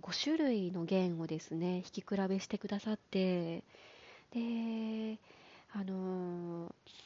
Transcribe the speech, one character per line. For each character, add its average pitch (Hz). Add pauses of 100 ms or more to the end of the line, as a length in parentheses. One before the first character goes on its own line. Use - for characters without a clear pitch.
五 -
種 302
類 220
の 175
弦 180
を 165
で 160
す -
ね、 180
弾 -
き -
比 196
べ 190
し -
て -
く 202
だ 202
さ 220
っ -
て、 180 (680)
で、 226 (540)
あ 202
の 180
ー、 - (340)